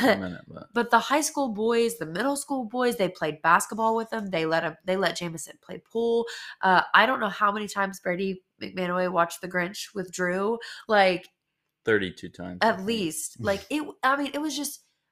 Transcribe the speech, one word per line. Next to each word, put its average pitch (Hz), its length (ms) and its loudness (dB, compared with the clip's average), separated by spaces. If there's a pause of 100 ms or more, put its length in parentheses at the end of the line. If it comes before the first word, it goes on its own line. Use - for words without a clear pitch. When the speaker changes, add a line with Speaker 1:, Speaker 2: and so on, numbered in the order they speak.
(120)
Speaker 1:
a 107 60 4
Speaker 2:
<laughs> - 0 -
Speaker 1:
minute, 90 300 -8
but - 260 -18
Speaker 2:
but 233 180 0
the 233 80 8
high 269 200 2
school 285 300 -2
boys, 226 480 2
the 160 80 -6
middle 226 320 -2
school 269 260 -4
boys, 247 320 0
they 190 140 2
played 156 320 -6
basketball 220 560 4
with 226 140 -4
them. 220 160 -6
They 165 180 -2
let 160 180 0
'em, 160 220 -6
they 185 100 0
let 175 220 0
Jameson 165 440 -10
play 180 180 -12
pool. 233 460 -2 (360)
Uh, 185 220 6 (100)
I 208 120 8
don't 254 140 2
know 220 80 0
how 202 240 0
many 208 160 -4
times 196 320 -4
Brady 185 460 -4 (160)
McManaway 180 500 -2
watched 170 300 0
The 180 80 -8
Grinch 180 440 -6
with 180 200 -8
Drew. 190 440 -2 (300)
Like, 190 400 4 (580)
Speaker 1:
thirty-two 95 440 0
times, 90 320 -12
Speaker 2:
At 214 140 4
Speaker 1:
I - 20 -10
think. 190 100 -6
Speaker 2:
least. 202 520 -4
Speaker 1:
<laughs> - 20 -8
Speaker 2:
Like, 196 280 -2
it, - 140 -2 (200)
I 269 140 4
mean, 285 160 -4
it 285 80 -2
was 302 160 -4
just, 285 260 -8 (280)